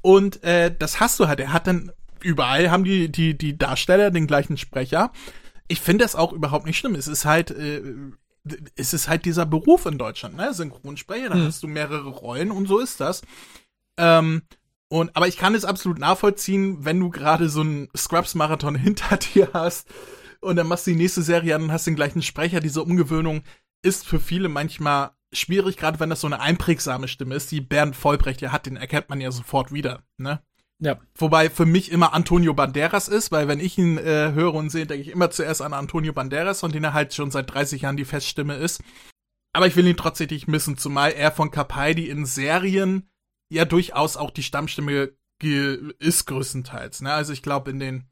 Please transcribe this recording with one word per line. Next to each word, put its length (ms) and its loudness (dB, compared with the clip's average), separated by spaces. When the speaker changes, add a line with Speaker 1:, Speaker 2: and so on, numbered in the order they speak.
Speaker 1:
Und, 420 6
äh, 340 4
das 220 -4
hast 220 2
du 80 6
halt. 100 0
Er 140 -4
hat 140 2
dann, 240 0
überall 500 2
haben 120 4
die, 260 2
die, 280 0
die 200 -4
Darsteller 540 4
den 160 2
gleichen 300 0
Sprecher. 540 -2
Ich 100 -2
finde 240 4
das 120 0
auch 180 2
überhaupt 320 -4
nicht 140 -2
schlimm. 160 -2
Es 120 -6
ist 160 -4
halt, 280 2
äh, 300 -8
es 180 -4
ist 140 -2
halt 180 0
dieser 200 0
Beruf 400 4
in 120 -4
Deutschland, 380 -8
ne? 180 -4
Synchronsprecher, 760 -10
da 60 0
Speaker 2:
Mhm. 100 4
Speaker 1:
hast 180 -4
du 40 -8
mehrere 420 -6
Rollen 420 -6
und 160 -4
so 120 4
ist 200 -4
das. 220 -2
Ähm, 440 4
und, 260 0
aber 120 4
ich 100 -2
kann 180 4
es 100 -2
absolut 340 -2
nachvollziehen, 840 0
wenn 140 2
du 100 2
gerade 400 2
so 120 0
einen 340 -2
Scrubs-Marathon 800 -2
<laughs> 0 -
hinter 420 2
dir 360 4
hast 340 -4
und 160 -2
dann 120 2
machst 200 -2
du 40 2
die 60 4
nächste 240 2
Serie 340 2
an 80 -2
und 80 -2
hast 160 -2
den 80 0
gleichen 260 0
Sprecher. 380 -2
Diese 240 -2
Umgewöhnung 600 0
ist 220 0
für 140 2
viele 300 0
manchmal 640 -2
schwierig, 440 0
gerade 220 -2
wenn 100 0
das 120 -4
so 60 -2
eine 120 -4
einprägsame 680 0
Stimme 280 -8
ist, 160 -8
die 100 -4
Bernd 340 0
Vollbrecht 460 2
ja 100 -6
hat, 140 -4
den 120 -10
erkennt 320 -4
man 100 -6
ja 120 -6
sofort 420 -4
wieder, 300 -6
ne? 240 -6
Speaker 2:
Ja. 200 -2
Speaker 1:
Wobei 340 4
für 160 2
mich 260 4
immer 220 4
Antonio 400 4
Banderas 540 0
ist, 240 0
weil 160 2
wenn 120 0
ich 200 -2
ihn, 180 4
äh, 360 0
höre 200 2
und 160 -4
sehe, 160 -4
denke 160 -8
ich 100 -14
immer 200 2
zuerst 320 -4
an 100 -6
Antonio 400 -4
Banderas, 460 -4
von 120 -4
dem 120 -4
er 100 -2
halt 220 0
schon 160 -4
seit 200 -6
dreißig 300 -4
Jahren 160 -4
die 80 -6
Feststimme 500 -6
ist. 260 -4
Aber 120 4
ich 100 4
will 120 8
ihn 100 4
trotzdem 320 -4
nicht 180 -8
missen, 300 0
zumal 360 0
er 180 2
von 180 0
Capaldi 580 -2
in 200 -6
Serien 840 0
ja 140 2
durchaus 520 0
auch 120 -6
die 140 -8
Stammstimme 720 -4
ge-, 580 -2
ist 300 0
größtenteils, 760 -8
ne? 100 -6
Also 220 -4
ich 80 -12
glaub, 260 -4
in 120 -8
den 320 -8